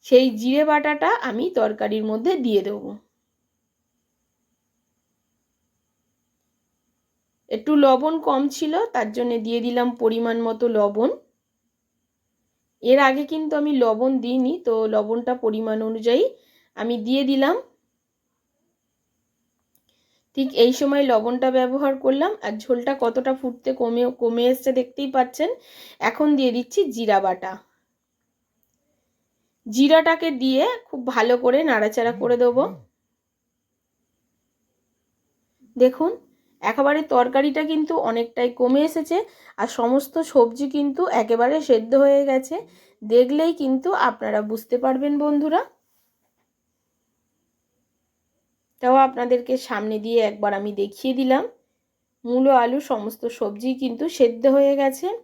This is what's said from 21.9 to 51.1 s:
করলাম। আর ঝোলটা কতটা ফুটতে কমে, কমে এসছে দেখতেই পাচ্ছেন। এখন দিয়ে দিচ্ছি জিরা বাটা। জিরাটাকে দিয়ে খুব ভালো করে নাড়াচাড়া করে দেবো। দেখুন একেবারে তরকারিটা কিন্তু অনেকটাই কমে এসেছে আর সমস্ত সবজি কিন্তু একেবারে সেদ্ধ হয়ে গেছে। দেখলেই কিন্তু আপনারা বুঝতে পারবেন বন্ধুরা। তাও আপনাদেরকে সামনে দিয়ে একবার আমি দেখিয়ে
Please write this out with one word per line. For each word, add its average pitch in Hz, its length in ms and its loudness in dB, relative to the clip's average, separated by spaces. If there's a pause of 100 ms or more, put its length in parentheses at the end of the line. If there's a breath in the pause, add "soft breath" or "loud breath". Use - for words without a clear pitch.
করলাম। 277 320 0 (120)
আর 214 140 -6
ঝোলটা 240 420 -2
কতটা 247 340 -2
ফুটতে 262 400 -6
কমে, 240 300 -2 (140)
কমে 233 280 0
এসছে 254 260 2
দেখতেই 262 400 -4
পাচ্ছেন। 269 380 -2 (520 loud breath)
এখন 262 340 0
দিয়ে 262 160 2
দিচ্ছি 240 280 -4 (120)
জিরা 214 280 0
বাটা। 185 340 -4 (2250)
জিরাটাকে 320 640 4
দিয়ে 262 320 0 (220)
খুব 269 200 -12
ভালো 247 320 2
করে 247 260 2
নাড়াচাড়া 233 500 0
করে 240 240 0
দেবো। 247 260 2 (3000)
দেখুন 262 360 2 (520)
একেবারে 277 400 0
তরকারিটা 277 600 0
কিন্তু 311 380 -2
অনেকটাই 233 520 -2
কমে 254 300 2
এসেছে 320 340 -2 (400 loud breath)
আর 220 120 -4
সমস্ত 262 540 -2
সবজি 254 460 2
কিন্তু 285 320 -2 (120)
একেবারে 233 480 2
সেদ্ধ 226 340 2
হয়ে 277 300 6
গেছে। 262 300 -2 (460 soft breath)
দেখলেই 254 520 2
কিন্তু 269 360 -2 (100)
আপনারা 220 420 0
বুঝতে 220 360 -6
পারবেন 262 400 0
বন্ধুরা। 294 440 0 (3250)
তাও 254 140 4
আপনাদেরকে 247 600 2
সামনে 214 420 -6
দিয়ে 226 220 0
একবার 208 320 -2
আমি 202 200 -6
দেখিয়ে 208 400 -4